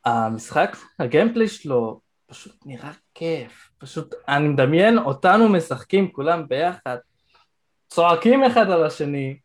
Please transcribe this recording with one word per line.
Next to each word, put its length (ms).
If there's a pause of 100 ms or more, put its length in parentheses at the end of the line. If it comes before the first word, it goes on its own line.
המשחק, 680 (240)
הגיימפליי 480
שלו 520 (280)
פשוט 280 (100)
נראה 260 (220)
כיף, 640
פשוט 380 (120)
אני 200
מדמיין 500
אותנו 520
משחקים 640
כולם 360
ביחד, 500 (920)
צועקים 560
אחד 280
על 140
השני 600